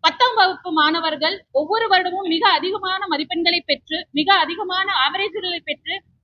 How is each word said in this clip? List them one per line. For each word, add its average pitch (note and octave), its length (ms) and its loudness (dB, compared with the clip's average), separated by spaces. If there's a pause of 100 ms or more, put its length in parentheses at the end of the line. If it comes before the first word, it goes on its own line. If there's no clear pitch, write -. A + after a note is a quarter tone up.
பத்தாம் A#4 340 2
வகுப்பு F#4 380 0
மாணவர்கள் D#4 760 0
ஒவ்வொரு G4 380 0
வருடமும் F#4 400 0
மிக E4 200 2
அதிகமான F#4+ 640 -2
மதிப்பெண்களை E4+ 540 0
பெற்று, D#4 480 -4
மிக D#4 220 4
அதிகமான F#4 580 0 (160)
ஆவரேஜ்களை F4+ 560 -4
பெற்று E4 380 -8 (220)